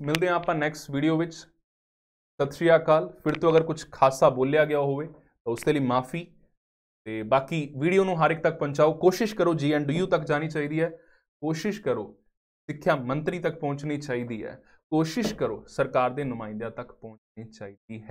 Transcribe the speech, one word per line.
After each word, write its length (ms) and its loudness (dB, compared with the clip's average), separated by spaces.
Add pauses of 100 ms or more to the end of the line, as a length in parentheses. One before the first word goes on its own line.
ਮਿਲਦੇ 260 0
ਹਾਂ 80 2
ਆਪਾਂ 200 -2
ਨੈਕਸਟ 360 -4
ਵੀਡੀਓ 260 0
ਵਿੱਚ। 160 -4
ਸਤਿ 1160 -12
ਸ਼੍ਰੀ 240 4
ਅਕਾਲ। 480 2
ਫਿਰ 160 0
ਤੋਂ 120 4
ਅਗਰ 120 6
ਕੁਛ 280 -6
ਖਾਸਾ 380 4
ਬੋਲਿਆ 360 2
ਗਿਆ 140 0
ਹੋਵੇ 280 -2
ਤਾਂ 140 -20 (240)
ਉਸ 180 -4
ਦੇ 100 4
ਲਈ 60 6
ਮਾਫੀ। 560 0 (720)
ਤੇ 180 -6
ਬਾਕੀ 540 0
ਵੀਡੀਓ 260 4
ਨੂੰ 220 2
ਹਰ 60 4
ਇੱਕ 120 -2
ਤੱਕ 160 0
ਪਹੁੰਚਾਓ, 340 2
ਕੋਸ਼ਿਸ਼ 420 2
ਕਰੋ 180 2
ਜੀ 180 0
ਐਨ 120 2
ਡੀ 100 0
ਯੂ 140 0
ਤੱਕ 160 2
ਜਾਣੀ 260 -2
ਚਾਹੀਦੀ 320 -2
ਹੈ, 180 -2 (420)
ਕੋਸ਼ਿਸ਼ 400 -4
ਕਰੋ 360 -4 (520)
ਸਿੱਖਿਆ 260 0
ਮੰਤਰੀ 440 -4
ਤੱਕ 200 -4
ਪਹੁੰਚਣੀ 380 -6
ਚਾਹੀਦੀ 460 -6
ਹੈ, 200 -14 (280)
ਕੋਸ਼ਿਸ਼ 440 -2
ਕਰੋ 320 -6
ਸਰਕਾਰ 420 -2
ਦੇ 140 -6
ਨੁਮਾਇੰਦਿਆਂ 480 -8
ਤੱਕ 200 -14
ਪਹੁੰਚਣੀ 600 -20
ਚਾਹੀਦੀ 600 -16